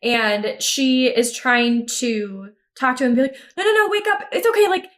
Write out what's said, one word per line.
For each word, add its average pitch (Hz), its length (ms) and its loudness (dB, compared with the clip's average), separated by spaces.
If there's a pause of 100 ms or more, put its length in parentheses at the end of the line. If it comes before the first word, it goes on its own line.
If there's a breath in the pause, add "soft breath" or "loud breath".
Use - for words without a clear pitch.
And 214 600 -2
she 262 440 2
is 240 260 0
trying 240 540 0 (120)
to 208 520 -6 (280)
talk 254 180 0
to 277 80 -2
him 247 60 2
and 240 60 2
be 254 60 4
like, 269 140 -2 (200 loud breath)
No, 381 80 -4
no, 427 80 4
no, 427 160 4
wake 415 180 -2
up. - 140 0 (120)
It's 349 140 0
okay. 415 220 4
Like 370 300 -2